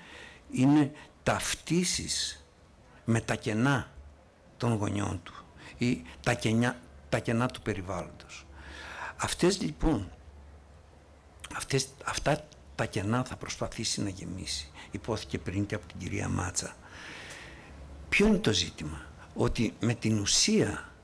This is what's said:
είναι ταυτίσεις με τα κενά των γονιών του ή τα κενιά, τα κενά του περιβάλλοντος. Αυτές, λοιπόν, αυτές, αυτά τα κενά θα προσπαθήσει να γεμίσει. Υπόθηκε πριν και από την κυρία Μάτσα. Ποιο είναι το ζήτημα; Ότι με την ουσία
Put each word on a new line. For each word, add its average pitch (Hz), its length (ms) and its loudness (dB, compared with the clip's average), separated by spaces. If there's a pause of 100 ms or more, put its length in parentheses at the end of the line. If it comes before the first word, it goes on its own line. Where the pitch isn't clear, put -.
(520)
είναι 143 400 8 (300)
ταυτίσεις - 1200 0 (600)
με 113 160 4
τα 117 140 -2
κενά 117 560 2 (680)
των 120 180 2
γονιών 101 480 0
του - 220 -16 (340)
ή 123 240 2 (200)
τα 123 120 2
κενιά, 117 460 2 (280)
τα 123 100 2
κενά 117 280 2
του - 160 -6
περιβάλλοντος. 92 840 -6 (680)
Αυτές, - 440 2
λοιπόν, 151 500 2 (1400)
αυτές, - 340 0 (160)
αυτά - 400 0 (300)
τα 123 100 0
κενά 110 400 0
θα - 120 -8
προσπαθήσει - 640 -4
να 104 60 0
γεμίσει. 90 600 -6 (200)
Υπόθηκε - 480 -4
πριν 101 280 -2
και 104 80 -4
από - 120 -6
την - 120 -14
κυρία 95 300 -4
Μάτσα. - 480 -2 (1300)
Ποιο - 180 4
είναι 214 120 6
το - 140 2
ζήτημα; 80 480 -2 (340)
Ότι 120 460 2
με 120 140 4
την 110 240 2
ουσία 113 760 2 (120)